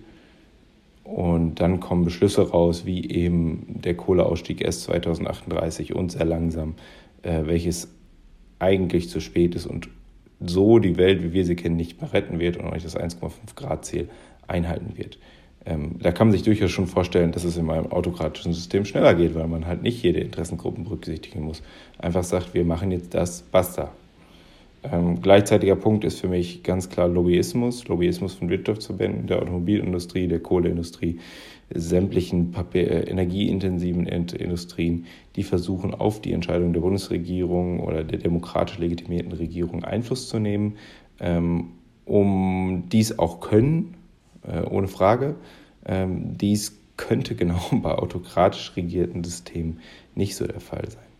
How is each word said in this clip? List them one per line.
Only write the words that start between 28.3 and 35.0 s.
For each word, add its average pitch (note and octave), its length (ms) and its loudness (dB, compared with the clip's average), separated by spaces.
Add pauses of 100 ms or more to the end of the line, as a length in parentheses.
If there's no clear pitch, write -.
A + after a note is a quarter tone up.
von F2 140 -4
Wirtschaftsverbänden, G2+ 800 -2
der F2+ 140 0
Automobilindustrie, F2+ 880 -2
der E2+ 100 0
Kohleindustrie, E2+ 800 -2 (540)
sämtlichen F2 760 0
Papier-, - 380 0
äh, - 200 0
energieintensiven F2+ 960 0
Int-, F2 260 -4
Industrien, E2+ 720 -4 (300)